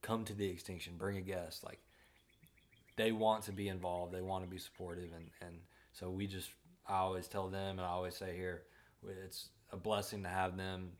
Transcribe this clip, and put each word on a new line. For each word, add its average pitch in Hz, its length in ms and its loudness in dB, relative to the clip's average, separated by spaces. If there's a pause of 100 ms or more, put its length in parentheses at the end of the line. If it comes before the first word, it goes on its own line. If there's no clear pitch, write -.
come 113 240 2
to 104 80 -4
the 101 140 2
extinction, 87 500 -6
bring 98 200 0
a 95 40 -2
guest. 90 420 -4
Like, - 160 -10 (1160)
they 113 160 6
want 110 320 6
to 101 80 -4
be 101 160 0
involved. 90 460 0
They 92 80 -2
want 92 220 0
to 90 60 -6
be 92 80 -6
supportive. 90 580 -6
And, 82 140 -12 (120)
and 85 180 -12 (340)
so 90 160 -6
we 95 180 0
just, 95 220 -4 (380)
I 98 80 2
always 92 320 4
tell 95 200 0
them, 98 300 0
and 92 40 -2
I 90 80 0
always 90 260 0
say 92 200 -4
here, 90 280 -2 (640)
it's - 240 -8 (220)
a 98 60 -6
blessing 101 460 2
to 90 60 0
have 92 280 4
them, 92 320 -2 (100)